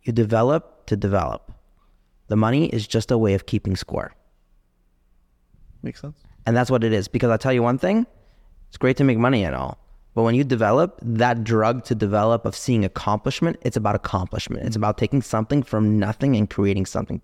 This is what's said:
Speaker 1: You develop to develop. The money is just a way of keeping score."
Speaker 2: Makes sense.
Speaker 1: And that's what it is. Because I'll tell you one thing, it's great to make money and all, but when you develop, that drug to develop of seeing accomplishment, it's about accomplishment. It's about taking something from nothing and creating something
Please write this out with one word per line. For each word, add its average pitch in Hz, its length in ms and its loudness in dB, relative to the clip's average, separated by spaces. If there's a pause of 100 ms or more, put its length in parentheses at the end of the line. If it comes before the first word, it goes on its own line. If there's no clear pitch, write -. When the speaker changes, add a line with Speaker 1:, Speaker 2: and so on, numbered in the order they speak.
Speaker 1:
You 120 100 -4
develop 117 720 0
to 107 80 0
develop. 95 560 -2 (760)
The 107 80 -2
money 120 320 2
is 107 200 -4
just - 220 -2
a 120 80 2
way 107 160 2
of - 140 -2
keeping 104 280 -2
score." - 380 -8 (1700)
Speaker 2:
Makes - 200 -12
sense. 147 160 -16 (280)
Speaker 1:
And 113 100 2
that's 123 160 2
what 117 120 2
it 113 100 2
is. 98 140 0
Because 120 240 0
I'll 110 80 2
tell 131 140 0
you 120 100 2
one 123 160 2
thing, 214 260 0 (600)
it's - 100 -20
great 131 200 2
to 143 60 2
make 127 140 4
money 120 260 2
and 69 120 -2
all, 65 220 -8 (360)
but 113 100 0
when 117 120 2
you 139 80 2
develop, 123 580 2
that 117 420 0
drug 113 420 0
to 117 100 -2
develop 107 500 0
of 107 100 -6
seeing 113 300 0
accomplishment, 107 760 -2
it's 127 160 -2
about 107 180 0
accomplishment. - 720 -6
It's 113 100 -4
about 104 220 0
taking 123 240 0
something 117 400 0
from 107 380 2
nothing 113 360 0
and 104 140 2
creating 98 360 0
something - 380 -6